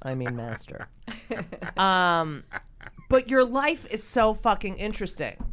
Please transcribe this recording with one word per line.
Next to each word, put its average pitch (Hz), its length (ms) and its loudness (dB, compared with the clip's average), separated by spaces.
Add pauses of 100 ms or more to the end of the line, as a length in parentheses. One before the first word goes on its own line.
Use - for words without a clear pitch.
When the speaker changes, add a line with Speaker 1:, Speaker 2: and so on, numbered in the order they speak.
Speaker 1:
I 131 120 -4
mean 123 220 -4
master. - 520 -10 (420)
Speaker 2:
<laughs> - 460 -10
Speaker 1:
Um, 175 680 4 (640)
but 262 220 4
your 262 140 6
life 277 480 0
is 214 120 -4
so 220 300 4
fucking 208 420 0
interesting 190 600 -4 (160)